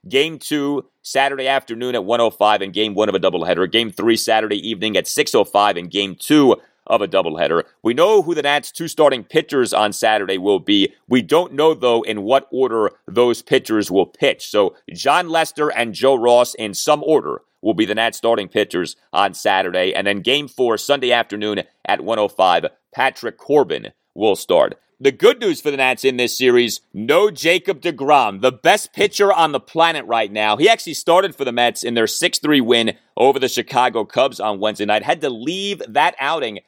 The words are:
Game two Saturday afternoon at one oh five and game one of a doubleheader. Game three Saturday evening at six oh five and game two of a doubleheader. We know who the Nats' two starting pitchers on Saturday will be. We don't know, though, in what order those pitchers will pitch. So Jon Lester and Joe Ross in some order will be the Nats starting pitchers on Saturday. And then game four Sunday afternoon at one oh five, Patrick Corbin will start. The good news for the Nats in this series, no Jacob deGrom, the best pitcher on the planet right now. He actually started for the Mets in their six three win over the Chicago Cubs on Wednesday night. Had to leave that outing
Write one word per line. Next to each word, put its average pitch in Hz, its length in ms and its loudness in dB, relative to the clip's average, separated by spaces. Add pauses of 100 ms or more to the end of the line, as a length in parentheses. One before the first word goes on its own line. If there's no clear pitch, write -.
Game 143 320 0
two 143 460 -4 (160)
Saturday 139 460 -2
afternoon 123 460 -4
at 104 120 -4
one 117 160 0
oh 113 80 2
five 104 320 2
and 95 100 -8
game 104 220 -4
one 104 160 0
of 92 60 -2
a 92 40 2
doubleheader. 87 500 -2
Game 113 220 -2
three 113 240 0
Saturday 110 520 -2
evening 107 280 -4
at 90 120 0
six - 280 -2
oh 107 80 4
five 104 320 2
and 87 160 -10
game 98 240 -4
two 139 400 4 (320)
of - 140 0
a 98 60 -4
doubleheader. 82 560 0 (200)
We 113 100 0
know 190 280 4
who 165 120 -4
the 151 100 -4
Nats' 143 280 -2
two - 160 -10
starting 135 380 2
pitchers 143 480 -2
on 104 180 2
Saturday 101 460 0
will 95 220 2
be. 98 340 0 (140)
We 123 140 2
don't 147 320 0
know, 156 200 2
though, 120 300 0
in 104 200 -6
what 131 260 2
order 113 420 0 (160)
those 117 340 2
pitchers 110 500 0
will 90 160 2
pitch. - 400 -2
So 101 280 0 (160)
Jon 151 360 0
Lester 160 420 -2
and 117 240 -4
Joe 131 220 2
Ross 120 400 4
in 107 180 -8
some 151 300 0
order 113 380 0 (200)
will 101 140 0
be 107 100 0
the 101 100 -4
Nats 113 220 -2
starting 104 300 0
pitchers 90 480 -4 (160)
on 95 220 -2
Saturday. 92 600 -2
And 98 140 -4
then 101 140 -4
game 139 260 -2
four 120 300 -2
Sunday 131 340 -2
afternoon 104 520 -2 (220)
at 98 160 -2
one 110 180 -2
oh 104 100 0
five, 85 380 2 (280)
Patrick 123 420 -4
Corbin 85 540 -2 (220)
will 98 220 0
start. 76 420 0 (220)
The 135 120 2
good 226 280 2
news 196 220 -2
for 147 100 -2
the 139 60 -6
Nats 127 260 -2
in 131 140 0
this 123 200 -2
series, 120 440 2 (120)
no 151 380 2
Jacob 170 500 -2
deGrom, 135 600 0
the 127 100 4
best 175 400 0
pitcher 196 400 0
on 160 220 2
the 135 60 -2
planet 160 460 -2
right 110 240 -2
now. 107 280 -2
He 160 100 0
actually 220 280 -2
started 180 380 2
for 139 120 -8
the 123 80 -6
Mets 120 280 0
in 120 120 -6
their 113 140 2
six - 300 -2
three 147 220 2
win 117 380 0 (180)
over 135 240 2
the 127 80 -2
Chicago 120 560 -2
Cubs 127 360 -2
on 104 200 -4
Wednesday 104 260 -4
night. 107 180 0
Had 156 180 -2
to 147 80 -4
leave 175 580 -8
that 143 320 0
outing 135 480 -4